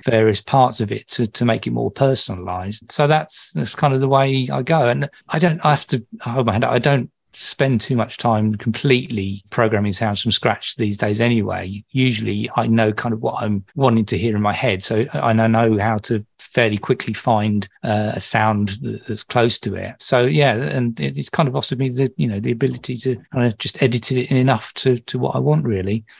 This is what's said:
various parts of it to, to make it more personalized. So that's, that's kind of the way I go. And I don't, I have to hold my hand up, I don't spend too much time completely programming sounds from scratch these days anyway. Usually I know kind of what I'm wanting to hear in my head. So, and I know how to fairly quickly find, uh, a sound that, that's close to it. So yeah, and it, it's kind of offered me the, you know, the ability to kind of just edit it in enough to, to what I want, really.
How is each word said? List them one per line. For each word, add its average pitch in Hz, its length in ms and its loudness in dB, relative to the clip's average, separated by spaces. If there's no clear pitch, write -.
various 110 360 4
parts 127 380 2
of 104 120 -2
it 107 180 -8
to, 120 180 -2
to - 180 -2
make 113 220 0
it 120 40 -4
more 117 200 -2
personalized. 98 1000 -2
So 147 140 2
that's, - 460 0
that's - 240 -4
kind 143 180 2
of 131 60 2
the 135 80 0
way 135 440 2
I 135 100 -2
go. 143 260 2
And 139 220 0
I 160 100 0
don't, 165 260 2
I 151 60 6
have - 160 0
to 123 180 -2
hold 120 240 -2
my 107 80 2
hand 117 100 2
up, 120 80 0
I 123 80 4
don't 135 300 2
spend 135 460 0
too 135 140 -2
much 110 220 -2
time 107 360 2
completely 107 960 0
programming 107 420 2
sounds 104 300 -2
from - 80 -2
scratch - 460 -2
these 104 220 -2
days 104 220 0
anyway. 101 720 -2
Usually 113 640 0
I 113 120 0
know 113 260 4
kind 117 180 -4
of 113 120 -6
what - 180 -4
I'm 104 320 -2
wanting 117 320 2
to 107 140 -2
hear 110 160 0
in 104 80 0
my 104 100 2
head. 98 300 -2
So, 117 280 0
and 113 300 2
I 113 60 4
know 110 320 4
how 110 180 0
to 104 260 -4
fairly 107 400 0
quickly 120 380 -4
find, 107 520 0
uh, 107 300 0
a - 60 -6
sound 104 640 0
that, 107 240 -8
that's 107 160 -6
close 117 380 2
to 101 120 -4
it. 95 240 -8
So 123 280 2
yeah, 143 280 4
and 123 460 -2
it, 139 180 -4
it's 143 120 -6
kind 151 200 2
of 127 60 -4
offered 131 240 -4
me 135 100 0
the, 127 280 -2
you 143 100 0
know, 101 120 -4
the 123 120 -2
ability 123 460 -4
to 123 220 -4
kind 123 140 2
of 110 100 -2
just - 240 -6
edit 120 300 0
it 127 180 -2
in 131 80 2
enough 127 380 2
to, 127 240 0
to - 180 -8
what 127 180 -2
I 131 40 -2
want, 147 260 2
really. 104 400 -2